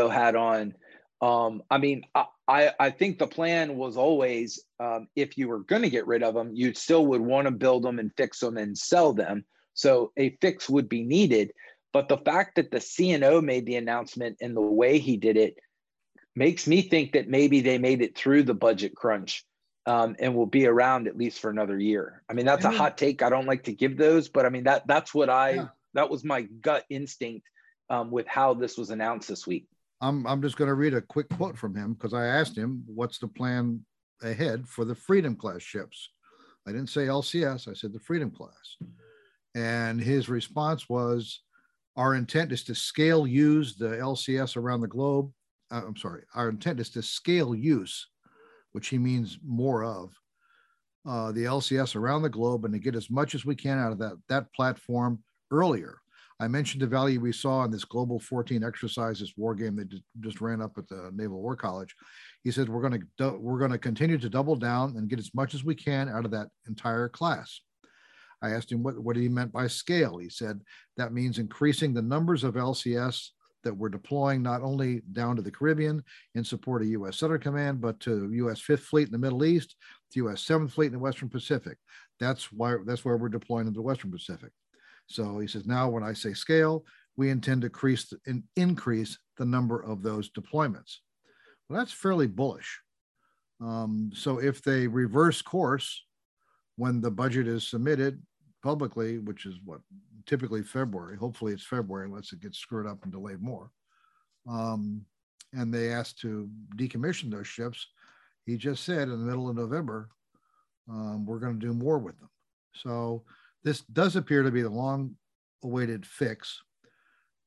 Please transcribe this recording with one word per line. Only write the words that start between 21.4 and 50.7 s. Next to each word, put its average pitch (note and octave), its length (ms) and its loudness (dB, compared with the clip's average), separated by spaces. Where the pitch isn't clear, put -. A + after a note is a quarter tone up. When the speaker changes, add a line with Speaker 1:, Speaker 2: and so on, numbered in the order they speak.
Speaker 1:
for G#2+ 80 -2
another G#2 280 -2
year. G#2 520 0
I A2+ 40 -6
mean, B2 120 2
that's C#3 180 4
a C3+ 80 6
Speaker 2:
Yeah. A3+ 60 2
Speaker 1:
hot D3 200 2
take. C#3+ 240 2
I B2 80 4
don't C3 180 2
like C3 180 0
to A2+ 80 -4
give C3 240 0
those, D#3 320 6
but C3+ 160 4
I B2 40 6
mean, B2+ 140 -4
that, C3+ 240 4
that's D3 260 2
what D3 160 4
I, C3 200 6
Speaker 2:
Yeah. C3 180 0
Speaker 1:
that D3 160 2
was C#3+ 140 -4
my C3+ 200 0
gut A2+ 460 0
instinct, C3+ 600 -8
um, A#2+ 220 -2
with A#2+ 160 -2
how C3+ 260 4
this A#2+ 240 -4
was A2 140 -6
announced A2 360 -4
this - 180 -8
week. F2+ 220 -4
Speaker 2:
I'm, C3+ 260 0
I'm C#3 160 0
just C#3 140 -2
gonna C#3 180 2
read C#3 200 2
a A#2+ 80 0
quick - 260 -4
quote - 300 -4
from G2 180 -6
him, G#2 200 -4
'cause A2+ 180 -6
I A#2+ 140 0
asked B2+ 300 2
him, B2 280 -4
"What's A2+ 340 -6
the A#2+ 80 -6
plan A#2+ 580 -2
ahead A#2 480 -4
for A#2 160 -4
the A#2 100 -4
Freedom D#3+ 400 2
class F2+ 260 -8
ships?" - 500 -12
I G2+ 60 -10
didn't C3 200 -6
say C#3 180 0
L C#3 120 2
C E3+ 220 -2
S, C3+ 240 -4
I G2+ 60 -12
said G#2 180 -10
the A2 80 -12
Freedom D#3+ 320 -2
class. - 460 -20
And A#2 460 -2
his B2 300 0
response D3+ 580 -4
was, A#2+ 540 -2
"Our C3 180 2
intent C3 380 0
is A#2+ 100 -6
to A#2+ 100 -8
scale D#3 540 2
use D3 480 4
the A2+ 240 -4
L C3 160 -4
C C3 220 -2
S C3 180 -2
around A#2+ 240 -2
the A#2 80 -2
globe." C#3 460 0
Uh, A#2 140 -6
I'm G#2+ 80 -10
sorry, F2 280 -10
"Our A#2 140 -2
intent A#2+ 320 -4
is A2+ 80 -6
to A#2+ 120 -8
scale D3+ 540 0
use," A2+ 520 0
which - 160 -8
he C3 80 0
means B2 440 0
more B2 440 0
of, F#2+ 280 -8